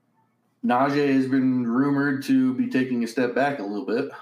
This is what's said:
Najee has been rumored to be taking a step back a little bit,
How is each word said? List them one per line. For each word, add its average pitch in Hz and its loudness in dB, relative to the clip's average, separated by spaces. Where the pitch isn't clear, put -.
Najee 139 2
has 131 2
been 127 0
rumored 139 0
to 131 2
be 123 -2
taking 127 -2
a 113 -2
step 120 -2
back 135 0
a 101 -10
little 101 -6
bit, 113 -4